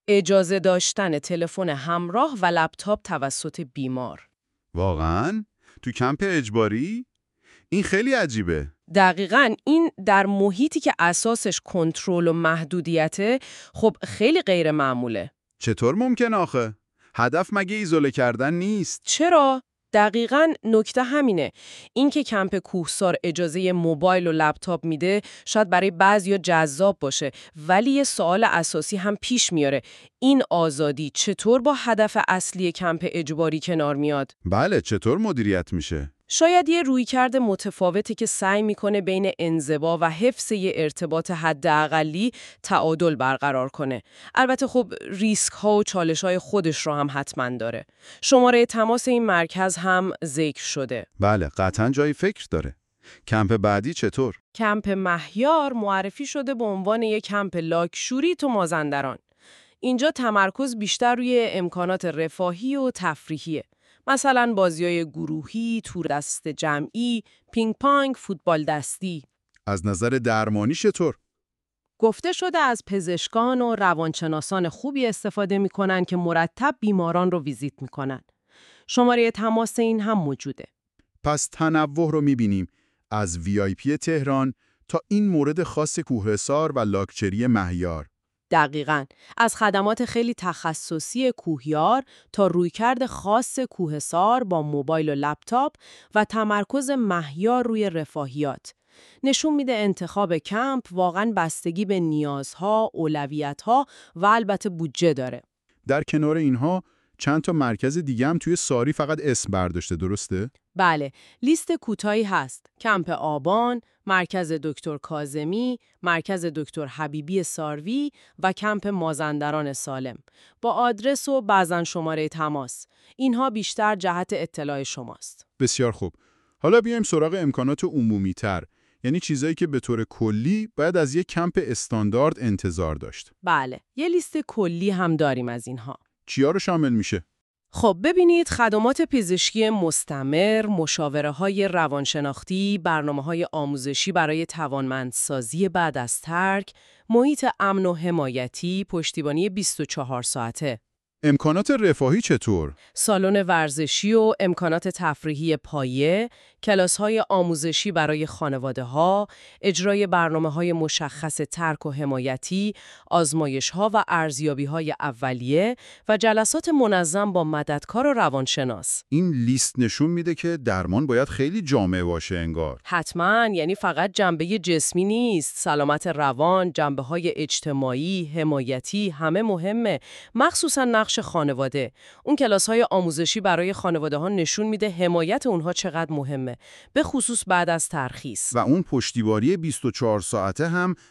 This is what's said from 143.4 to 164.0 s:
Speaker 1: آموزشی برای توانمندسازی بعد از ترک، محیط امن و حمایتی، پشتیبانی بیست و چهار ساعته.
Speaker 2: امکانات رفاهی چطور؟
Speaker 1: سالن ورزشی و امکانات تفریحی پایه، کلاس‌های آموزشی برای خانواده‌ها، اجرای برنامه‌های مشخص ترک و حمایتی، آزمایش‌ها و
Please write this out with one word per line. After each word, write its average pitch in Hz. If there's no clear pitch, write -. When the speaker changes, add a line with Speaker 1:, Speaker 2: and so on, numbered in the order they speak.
Speaker 1:
آموزشی 143
برای 160
توانمندسازی 135
بعد 165
از 120
ترک، 190
محیط 254
امن 196
و 175
حمایتی، 165
پشتیبانی 160
بیست 185
و 151
چهار 127
ساعته. 120
Speaker 2:
امکانات 156
رفاهی 185
چطور؟ 87
Speaker 1:
سالن 196
ورزشی 160
و 220
امکانات 175
تفریحی 156
پایه، 151
کلاس‌های 208
آموزشی 170
برای 156
خانواده‌ها، 139
اجرای 202
برنامه‌های 165
مشخص 156
ترک 160
و 151
حمایتی، 139
آزمایش‌ها 160
و 214